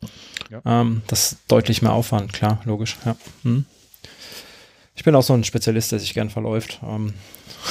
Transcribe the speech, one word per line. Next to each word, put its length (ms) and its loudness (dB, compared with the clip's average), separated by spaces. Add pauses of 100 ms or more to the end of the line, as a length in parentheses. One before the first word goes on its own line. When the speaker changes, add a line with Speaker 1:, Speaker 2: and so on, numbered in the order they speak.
(500)
Speaker 1:
Ja. 160 -16
Speaker 2:
Ähm, 420 2
das 260 -2
ist 140 -18
deutlich 360 4
mehr 100 4
Aufwand, 400 -2
klar, 320 0
logisch, 400 -4
ja. 100 -2 (280)
Mhm. 220 0 (1300)
Ich 80 -16
bin 120 6
auch 80 8
so 100 4
ein 100 4
Spezialist, 480 -2
der 80 -2
sich 160 -8
gern 160 -2
verläuft. 520 -6
Ähm, 300 -6 (580)